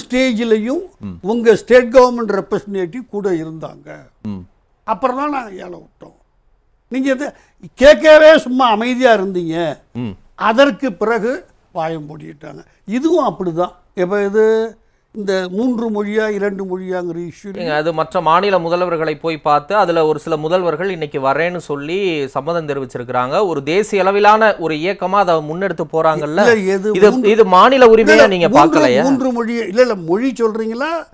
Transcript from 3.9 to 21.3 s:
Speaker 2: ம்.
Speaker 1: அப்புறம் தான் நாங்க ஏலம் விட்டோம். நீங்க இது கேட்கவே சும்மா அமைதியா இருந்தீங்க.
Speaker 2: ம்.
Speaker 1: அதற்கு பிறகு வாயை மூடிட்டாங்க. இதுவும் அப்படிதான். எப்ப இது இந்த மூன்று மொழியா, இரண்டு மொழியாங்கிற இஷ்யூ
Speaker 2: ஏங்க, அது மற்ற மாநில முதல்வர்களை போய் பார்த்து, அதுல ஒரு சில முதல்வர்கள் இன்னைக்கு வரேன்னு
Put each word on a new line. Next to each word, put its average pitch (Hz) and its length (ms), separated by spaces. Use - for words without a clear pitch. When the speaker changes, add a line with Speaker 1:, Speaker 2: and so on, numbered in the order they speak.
Speaker 2:
ம். 98 220
Speaker 1:
அப்புறம் 247 320
தான் 294 140
நாங்க 254 200
ஏலம் 175 380
விட்டோம். - 280
நீங்க 262 220
இது 262 220
கேட்கவே 302 640
சும்மா 254 320
அமைதியா 240 440
இருந்தீங்க. 175 640
Speaker 2:
ம். 110 220
Speaker 1:
அதற்கு 226 580
பிறகு 226 520
வாயை 165 260
மூடிட்டாங்க. 151 680
இதுவும் 277 420
அப்படிதான். 175 460
எப்ப 202 300
இது 220 520
இந்த 190 340
மூன்று 226 400
மொழியா, 208 380
இரண்டு 196 360
மொழியாங்கிற 180 520
இஷ்யூ 175 360
Speaker 2:
ஏங்க, 175 220
அது 156 180
மற்ற 160 280
மாநில 180 380
முதல்வர்களை 170 600
போய் 160 180
பார்த்து, 147 380
அதுல 170 300
ஒரு 151 120
சில 160 180
முதல்வர்கள் 165 520
இன்னைக்கு 160 320
வரேன்னு 147 360